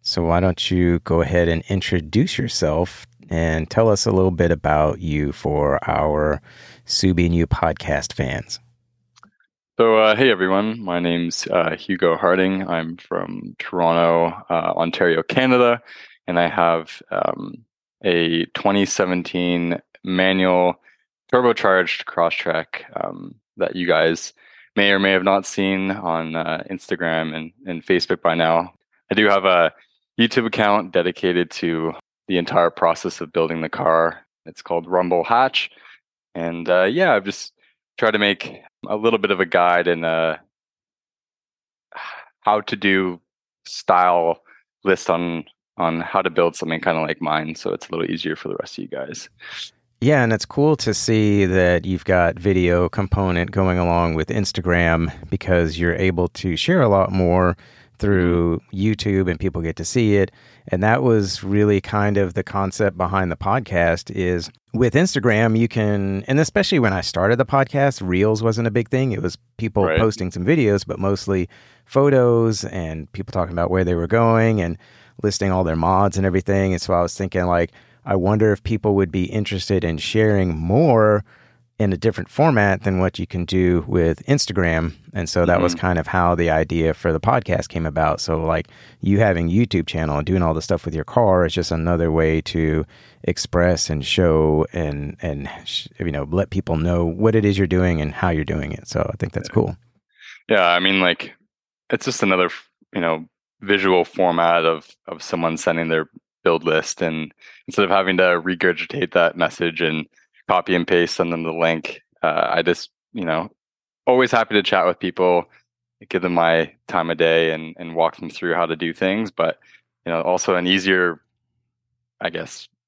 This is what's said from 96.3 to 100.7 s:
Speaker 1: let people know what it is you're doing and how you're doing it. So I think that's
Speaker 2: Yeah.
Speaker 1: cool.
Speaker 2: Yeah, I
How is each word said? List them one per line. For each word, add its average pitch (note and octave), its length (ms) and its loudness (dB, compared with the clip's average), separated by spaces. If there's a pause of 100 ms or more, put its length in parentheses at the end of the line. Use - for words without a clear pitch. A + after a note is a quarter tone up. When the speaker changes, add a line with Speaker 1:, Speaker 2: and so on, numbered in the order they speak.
Speaker 1:
let F#2 180 -2
people F2+ 280 -2
know F2 280 0
what G2+ 300 0
it A2 100 4
is G2 140 2
you're G2 80 2
doing F2+ 340 2
and D2+ 140 -4
how F2+ 160 0
you're D#2 120 0
doing D2+ 300 -4
it. - 160 -14
So - 120 -4 (120)
I - 40 -8
think - 180 -8
that's - 160 -8
Speaker 2:
Yeah. - 40 -16
Speaker 1:
cool. - 220 0 (720)
Speaker 2:
Yeah, G2 180 4
I F2 120 4